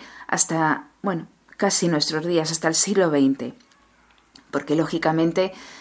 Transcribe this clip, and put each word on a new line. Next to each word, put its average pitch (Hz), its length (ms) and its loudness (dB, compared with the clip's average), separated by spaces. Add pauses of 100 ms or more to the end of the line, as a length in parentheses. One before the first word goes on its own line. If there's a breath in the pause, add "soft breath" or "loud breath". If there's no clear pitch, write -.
(260 loud breath)
hasta, - 600 -2 (140)
bueno, 185 240 -4 (300)
casi 190 320 0
nuestros 156 380 -2
días, 160 260 0
hasta 160 160 -2
el 160 60 -2
siglo 185 360 2
veinte. 135 440 2 (960)
Porque, 143 260 -2
lógicamente, 165 760 0 (280 loud breath)